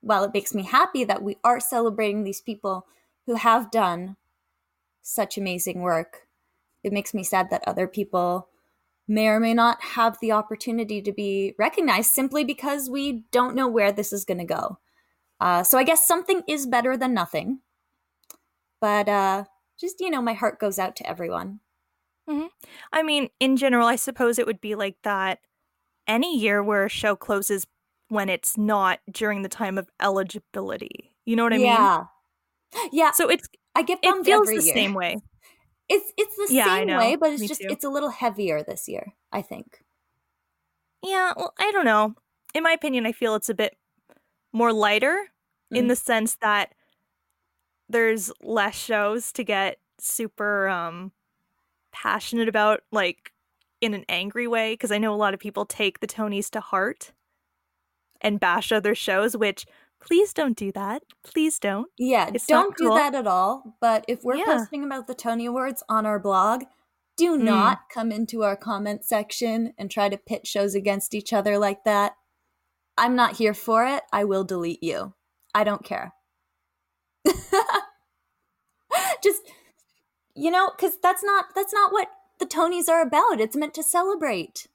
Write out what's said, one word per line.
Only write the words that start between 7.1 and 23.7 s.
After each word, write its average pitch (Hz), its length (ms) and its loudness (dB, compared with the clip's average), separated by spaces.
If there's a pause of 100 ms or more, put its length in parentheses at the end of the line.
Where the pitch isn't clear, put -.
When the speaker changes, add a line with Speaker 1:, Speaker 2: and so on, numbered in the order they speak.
Speaker 1:
me 196 100 -6
sad 185 260 0
that - 180 -4
other 185 200 -2
people 180 600 -4 (600)
may 214 200 2
or 214 120 4
may 226 140 2
not 233 280 4
have 226 380 0
the 220 120 -2
opportunity 214 680 -2
to 202 100 -4
be 196 460 -2
recognized 233 540 2
simply 269 320 0
because 285 460 -4
we 269 420 -4
don't 247 240 2
know 262 120 0
where 220 240 2
this 208 220 -4
is 202 120 -6
gonna 180 200 -4
go. 165 320 -6 (640)
Uh, 175 240 2
so 254 140 4
I 262 60 6
guess 320 240 4
something 359 400 0
is 285 200 -4
better 247 300 0
than 254 160 0
nothing. 190 460 -2 (1200)
But, 208 300 2
uh, 196 360 2 (340)
just, 359 200 -8
you 370 100 -2
know, 277 120 -2
my 233 120 0
heart 220 260 -2
goes 196 180 -2
out 185 200 -4
to - 120 -12
everyone. 180 500 -8 (680)
Speaker 2:
Mm-hmm. 302 180 -4 (440)
I 320 120 2
mean, 294 260 0 (100)
in 262 180 4
general, 247 300 4